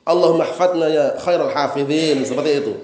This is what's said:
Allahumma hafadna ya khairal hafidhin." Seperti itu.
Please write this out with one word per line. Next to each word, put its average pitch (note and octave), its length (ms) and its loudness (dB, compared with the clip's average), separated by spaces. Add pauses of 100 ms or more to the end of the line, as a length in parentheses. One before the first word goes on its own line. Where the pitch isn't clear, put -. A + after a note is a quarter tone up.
Allahumma E3 480 2
hafadna F3 400 0
ya D3 320 0
khairal D#3 320 0
hafidhin." C#3+ 720 0
Seperti C#3 400 -2
itu. G#2 80 -4 (100)